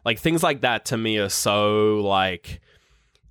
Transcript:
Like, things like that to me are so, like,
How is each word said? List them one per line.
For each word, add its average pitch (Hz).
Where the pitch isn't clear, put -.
Like, 113
things 165
like 147
that 120
to 123
me 110
are 98
so, 107
like, 95